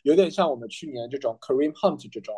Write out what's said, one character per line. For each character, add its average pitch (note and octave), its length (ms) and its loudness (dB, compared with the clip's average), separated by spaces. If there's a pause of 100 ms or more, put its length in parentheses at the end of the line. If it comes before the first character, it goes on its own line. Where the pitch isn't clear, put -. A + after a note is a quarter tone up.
有 D3 120 6
点 F3+ 160 6
像 F3 180 0
我 C3+ 60 -2
们 A#2 140 -12
去 - 180 -14
年 A#2+ 220 -8
这 C3+ 80 -8
种 A2+ 240 -4
Kareem C#3+ 320 2
Hunt D3 360 -2
这 G#2+ 120 -12
种， G#2+ 160 -10